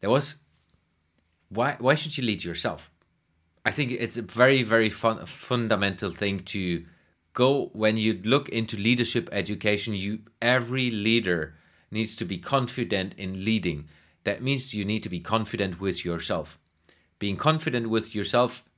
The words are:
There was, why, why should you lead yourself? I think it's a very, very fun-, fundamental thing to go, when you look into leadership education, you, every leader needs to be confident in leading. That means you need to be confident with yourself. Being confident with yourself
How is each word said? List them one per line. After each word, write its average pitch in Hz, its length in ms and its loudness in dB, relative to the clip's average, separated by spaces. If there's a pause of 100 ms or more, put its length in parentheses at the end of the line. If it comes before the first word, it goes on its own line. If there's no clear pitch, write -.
There 101 100 0
was, 147 260 2 (1120)
why, 120 280 0
why 127 160 4
should 151 240 -4
you 127 60 -2
lead 104 180 0
yourself? 87 480 -6 (720)
I - 60 4
think 135 220 -2
it's 117 240 -4
a 120 60 -4
very, 123 420 6
very 110 260 6
fun-, 113 340 0
fundamental 101 840 0
thing 98 360 -2
to 90 380 -4 (480)
go, 131 420 2
when 110 220 2
you 110 280 2
look 139 240 4
into 113 280 -4
leadership 117 540 0
education, 104 640 -2
you, 101 260 -4 (220)
every 123 480 0
leader 101 640 0 (380)
needs 107 220 -4
to - 100 -6
be 90 140 -4
confident 120 800 0
in 95 260 -6
leading. 87 440 0 (340)
That 101 200 -2
means 131 320 -2
you 104 100 -2
need 107 180 -2
to 107 60 -8
be 87 100 -6
confident 98 640 -2
with 92 240 -2
yourself. 85 520 -4 (640)
Being 101 180 -2
confident 139 540 0
with 110 240 0
yourself 120 480 0 (160)